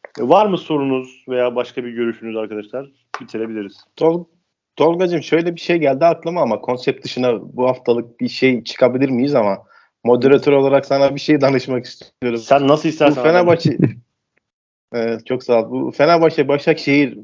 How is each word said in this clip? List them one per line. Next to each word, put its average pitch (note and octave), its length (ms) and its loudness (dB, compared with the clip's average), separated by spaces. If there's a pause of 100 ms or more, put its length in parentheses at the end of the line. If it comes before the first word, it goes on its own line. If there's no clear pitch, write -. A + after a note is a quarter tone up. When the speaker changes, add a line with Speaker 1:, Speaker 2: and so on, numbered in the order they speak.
(200)
Speaker 1:
E, B2 80 -2
var G3 180 6
mı F#3 120 -2
sorunuz C3+ 720 -4
veya B2 280 -2
başka B2 280 -6
bir A#2+ 60 -10
görüşünüz A2+ 460 -6
arkadaşlar? A2 540 -10 (300)
Bitirebiliriz. A2 600 -10 (160)
Speaker 2:
Tol-, E3 280 0 (520)
Tolgacığım, E3+ 460 2
şöyle E3+ 320 0
bir E3 60 -14
şey F3 180 0
geldi C#3 260 2
aklıma E3 380 0
ama A2+ 180 -2
konsept B2+ 440 -4
dışına A#2+ 520 -4
bu B2+ 120 0
haftalık A#2+ 520 -6
bir B2 80 -4
şey B2+ 360 0
çıkabilir C3 440 0
miyiz C3+ 260 -2
ama G#2 240 0 (460)
moderatör B2 480 4
olarak C3+ 340 2
sana C#3 280 2
bir C#3+ 60 -8
şey D3+ 200 0
danışmak C3 440 0
istiyorum. - 540 -8
Speaker 1:
Sen C3+ 300 2
nasıl D#3 200 2
istersen D3 360 0
Speaker 2:
Bu D3+ 40 4
Fenerbahçe E3+ 420 2
Speaker 1:
abi. - 320 0
Speaker 2:
<laughs> - 40 -20 (880)
Evet, A2+ 320 -4
çok B2+ 180 -6
sağ A#2 180 2
ol. A2+ 80 -8
Bu B2+ 200 -6
Fenerbahçe D#3 580 2
Başakşehir C#3+ 760 0